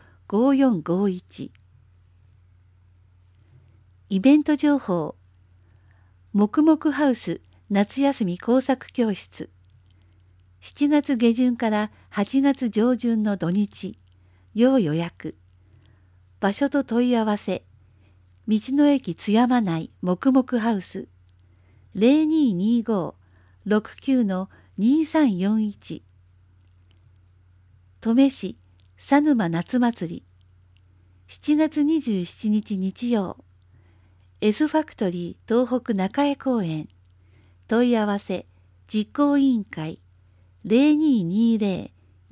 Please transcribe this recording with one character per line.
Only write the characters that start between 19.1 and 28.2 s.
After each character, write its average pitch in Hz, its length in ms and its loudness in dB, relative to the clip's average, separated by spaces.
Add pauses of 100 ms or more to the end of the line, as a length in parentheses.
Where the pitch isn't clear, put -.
津 - 180 -4
山 240 280 4
内 165 300 -4 (120)
も 180 140 0
く 269 140 0
も 262 140 4
く 254 140 -4
ハ 220 160 0
ウ 196 60 -4
ス。 - 280 -12 (840)
零 277 320 4
二 302 260 2
二 214 300 0
五 202 320 -4 (500)
六 214 320 -2
九 254 280 0
の 190 260 -4 (260)
二 277 300 2
三 277 320 2
四 214 260 0
一。 - 380 -10 (2000)
登 226 140 0
米 269 120 6